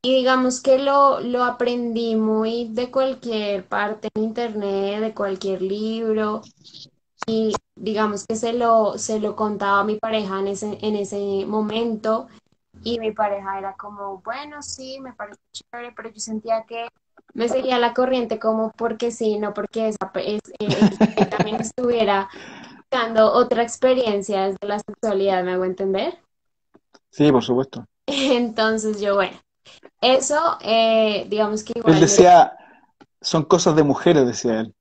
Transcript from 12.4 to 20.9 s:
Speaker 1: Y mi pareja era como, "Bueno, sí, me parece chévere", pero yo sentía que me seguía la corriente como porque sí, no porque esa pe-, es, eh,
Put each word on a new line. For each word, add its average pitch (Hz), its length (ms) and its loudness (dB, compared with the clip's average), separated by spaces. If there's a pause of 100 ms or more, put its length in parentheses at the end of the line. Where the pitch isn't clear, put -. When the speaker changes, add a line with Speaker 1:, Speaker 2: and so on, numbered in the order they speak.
Speaker 1:
Y 233 160 -6
mi 220 140 -4
pareja 196 460 -4
era 196 180 -10
como, 202 480 -12
"Bueno, 285 380 -12
sí, 262 380 -14
me 254 120 -16
parece 208 280 -18 (120)
chévere", 240 420 -16
pero 220 160 -16
yo 214 100 -20
sentía 220 460 -4
que 233 220 -10 (460)
me 233 140 0
seguía 254 300 0
la 233 160 2
corriente 247 440 0
como 220 340 -2
porque 226 380 -4
sí, 220 280 -2
no 208 160 -4
porque 220 340 -4
esa 208 240 -6
pe-, 214 240 -4
es, 208 40 -6 (180)
eh, 208 320 4 (260)